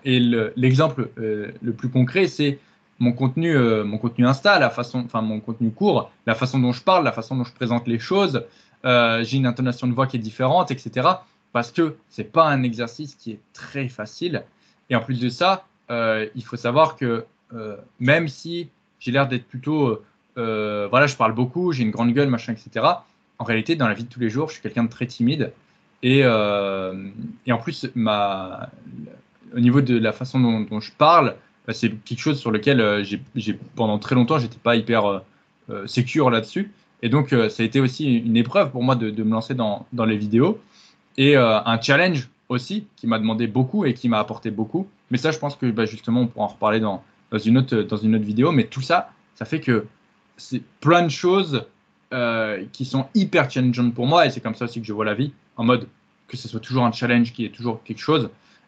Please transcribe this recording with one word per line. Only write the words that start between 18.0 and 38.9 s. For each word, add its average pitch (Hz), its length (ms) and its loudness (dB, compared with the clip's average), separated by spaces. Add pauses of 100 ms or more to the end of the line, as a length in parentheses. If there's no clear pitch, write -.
si 165 420 -10 (300)
j'ai 123 120 -6
l'air 139 160 2
d'être 123 200 -6
plutôt, 143 400 -2
euh, 110 160 -4 (340)
euh, 107 520 -4
voilà, 135 180 4
je 139 80 -4
parle 113 180 2
beaucoup, 123 380 -2
j'ai 127 120 -2
une 107 80 0
grande 117 220 0
gueule, 139 160 2
machin, 117 240 -4
et 107 40 -6
cetera. - 480 -2 (320)
En 123 60 -8
réalité, 117 320 0
dans 135 120 0
la 104 60 0
vie 110 100 -6
de 120 60 -12
tous 123 100 -16
les 117 100 -2
jours, 147 200 -4
je - 40 -14
suis - 80 -20
quelqu'un 117 220 -4
de 113 60 -2
très 120 160 -8
timide. 123 480 -2 (500)
Et, 135 200 4
euh, 98 840 0 (360)
et 127 60 -2
en 117 60 2
plus, 127 380 -8
ma, 101 720 -4 (840)
au 123 40 -2
niveau 123 220 6
de 123 160 2
la 110 160 0
façon 131 260 -4
dont, 113 220 2
dont 107 180 -6
je - 120 -10
parle, 151 440 6 (320)
bah, 113 60 -6
c'est 113 160 -2
quelque - 300 -8
chose 147 200 0
sur 117 120 -4
lequel, 120 300 2
euh, 104 220 2
j'ai, 101 180 -6 (140)
j'ai, 107 180 -4 (220)
pendant 107 240 0
très 131 160 -2
longtemps, 127 240 4
j'étais 117 220 -6
pas 120 140 2
hyper, 113 300 2
euh, 98 140 0 (500)
euh, 101 180 -10
sécure 127 420 0
là-dessus. 120 420 -2 (300)
Et 120 80 -2
donc, 143 220 2
euh, 117 180 4
ça 113 140 -2
a - 20 4
été 117 140 0
aussi 131 380 0
une 113 200 0
épreuve 139 340 2
pour 123 120 -4
moi 127 120 2